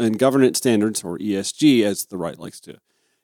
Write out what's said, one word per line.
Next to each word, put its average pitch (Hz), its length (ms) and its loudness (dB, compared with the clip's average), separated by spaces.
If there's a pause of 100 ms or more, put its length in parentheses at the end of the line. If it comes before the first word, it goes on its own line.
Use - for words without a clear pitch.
and 110 180 0
governance 131 400 2
standards, 110 460 0
or 87 160 -8
E 101 160 -4
S 98 160 -6
G, 131 320 4
as 101 220 -2
the 95 120 -10
right 82 180 -6
likes 85 260 -16
to - 180 -20 (440)